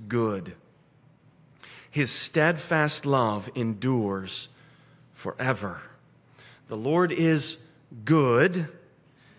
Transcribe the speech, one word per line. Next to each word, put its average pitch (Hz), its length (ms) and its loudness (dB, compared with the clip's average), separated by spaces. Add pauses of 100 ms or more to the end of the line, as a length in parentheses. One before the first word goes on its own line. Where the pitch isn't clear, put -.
good. 104 480 -2 (1300)
His 147 220 0
steadfast 151 960 0
love 113 480 0
endures 107 960 -2 (680)
forever." 101 680 -4 (840)
The 113 100 -10
Lord 160 360 0
is 160 460 0 (460)
good. 151 640 4 (720)